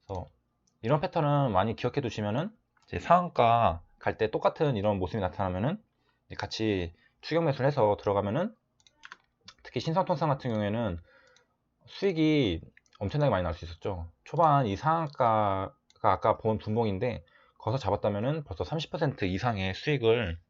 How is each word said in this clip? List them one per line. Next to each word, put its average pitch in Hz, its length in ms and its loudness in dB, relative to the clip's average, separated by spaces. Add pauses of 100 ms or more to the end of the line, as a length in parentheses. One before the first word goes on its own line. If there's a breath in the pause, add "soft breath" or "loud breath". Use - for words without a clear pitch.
그래서 95 180 -8 (580)
이런 143 180 0
패턴은 143 500 0
많이 101 240 2
기억해 - 260 -4
두시면은, 113 540 -4 (300)
이제 90 140 -6
상한가 117 840 4 (160)
갈 104 200 -4
때 110 120 0
똑같은 147 480 0
이런 101 220 0
모습이 92 200 -2
나타나면은 95 640 -2 (460)
이제 - 80 -16
같이 98 580 -2 (260 soft breath)
추격 165 240 -2
매수를 135 220 0
해서 107 340 2
들어가면은, 104 560 0 (1080)
특히 - 160 -8
신성통상 165 500 -2
같은 135 240 -2
경우에는 104 460 -2 (880 soft breath)
수익이 156 760 2 (380)
엄청나게 139 320 2
많이 92 100 2
나올 80 140 -2
수 - 100 -12
있었죠. 85 420 -8 (160)
초반 143 440 2
이 98 80 0
상한가가 113 1000 0 (300)
아까 104 340 4
본 110 220 0
분봉인데, 107 680 -2 (320 soft breath)
거기서 123 240 -2
잡았다면은 107 640 -2
벌써 98 200 -6
삼십 151 280 -6
퍼센트 143 340 -2
이상의 95 480 0
수익을 113 680 0 (100)